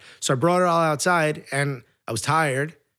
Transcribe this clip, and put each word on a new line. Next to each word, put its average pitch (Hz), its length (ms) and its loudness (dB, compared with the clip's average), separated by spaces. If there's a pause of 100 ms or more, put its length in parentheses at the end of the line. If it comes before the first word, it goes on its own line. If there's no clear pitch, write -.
(200)
So - 140 0
I - 20 2
brought 170 240 2
it 180 60 2
all 170 160 2
outside, 156 680 0
and 139 320 -4 (240)
I 113 60 -6
was 113 80 -4
tired. 156 560 0 (220)